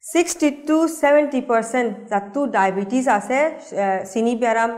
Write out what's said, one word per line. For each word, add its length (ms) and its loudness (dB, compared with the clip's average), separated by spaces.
ছিক্সটি 380 2
টু 360 0
ছেভেণ্টি 540 2
পাৰ্চেণ্ট 680 -2
যাতটো 360 -2
ডায়েবেটিছ 640 0
আছে, 320 0
এ, 340 -2
চিনি 300 -2
ব্যায়াম, 420 2